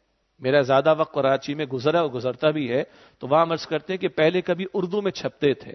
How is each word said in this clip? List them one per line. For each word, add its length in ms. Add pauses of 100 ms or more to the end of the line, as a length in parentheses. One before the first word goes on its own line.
(400)
میرا 220
زیادہ 360
وقت 160
کراچی 400
میں 120
گزرا 360
اور 80
گزرتا 400
بھی 200
ہے، 140 (360)
تو 80
وہاں 140
ہم 100
عرض 160
کرتے 260
ہیں 40
کہ 100
پہلے 340
کبھی 320
اردو 280
میں 100
چھپتے 420
تھے، 220